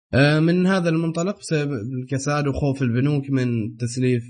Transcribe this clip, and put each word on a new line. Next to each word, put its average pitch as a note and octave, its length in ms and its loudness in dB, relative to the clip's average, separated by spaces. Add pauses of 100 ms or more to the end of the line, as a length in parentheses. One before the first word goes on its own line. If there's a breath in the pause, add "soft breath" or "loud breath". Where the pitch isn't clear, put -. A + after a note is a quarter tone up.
(140)
آه، D3 260 4
من F3+ 280 4
هذا F#3 220 2
المنطلق، E3 500 -2
بسبب D3 320 -2
الكساد C3+ 760 -4
وخوف D#3 340 0
البنوك C3+ 480 0
من A#2+ 500 -2
تسليف، B2 500 0